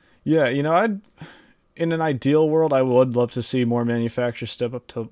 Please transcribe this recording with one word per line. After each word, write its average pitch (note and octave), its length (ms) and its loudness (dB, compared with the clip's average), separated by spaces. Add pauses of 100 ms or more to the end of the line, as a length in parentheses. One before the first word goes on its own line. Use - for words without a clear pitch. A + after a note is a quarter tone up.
(220)
Yeah, D3+ 260 2
you C#3 140 -2
know, D#3 100 0
I'd, G3+ 280 2 (760)
in E3 160 -2
an D#3+ 100 -2
ideal D3+ 480 2
world, D#3 240 2
I C3 100 4
would B2+ 340 4
love A#2+ 160 0
to B2 100 -6
see B2+ 220 -2
more A#2+ 200 0
manufacturers A#2 680 -4
step A#2+ 220 -6
up B2 140 -12
to A2+ 240 -10